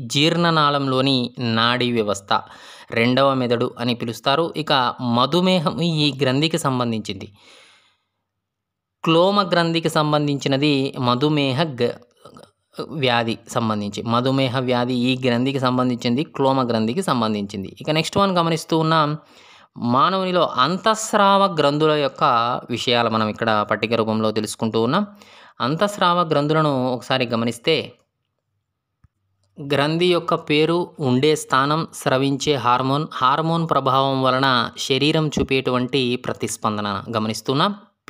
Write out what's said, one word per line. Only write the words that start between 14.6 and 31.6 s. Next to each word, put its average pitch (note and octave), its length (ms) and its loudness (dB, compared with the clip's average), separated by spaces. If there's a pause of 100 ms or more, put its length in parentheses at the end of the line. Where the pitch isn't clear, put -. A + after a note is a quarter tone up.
ఈ B2+ 320 -2
గ్రంథికి B2+ 340 0
సంబంధించింది, B2+ 640 0
క్లోమ C3+ 440 0
గ్రంథికి A2+ 340 0
సంబంధించింది. G#2+ 800 -4
ఇక - 100 -6
నెక్స్ట్ D#3+ 260 -2
వన్ G3 220 2
గమనిస్తూ E3 400 0
ఉన్నాం, D#3 400 2 (580)
మానవునిలో E3+ 800 0
అంతఃస్రావ G3 1040 2
గ్రంథుల D3 320 2
యొక్క D3 340 0 (460)
విషయాలు A#2+ 400 2
మనం A2 180 0
ఇక్కడ G#2+ 420 0
పట్టిక A2 240 -2
రూపంలో A2 360 0
తెలుసుకుంటూ A2 520 -2
ఉన్నాం. E3 240 0 (540)
అంతఃస్రావ F3 640 0
గ్రంథులను D3 680 0
ఒకసారి B2+ 340 -2
గమనిస్తే, A#2 640 -2 (1700)
గ్రంథి D3 480 0
యొక్క E3+ 280 2
పేరు, E3 680 0
ఉండే C#3 360 4
స్థానం, D3 580 0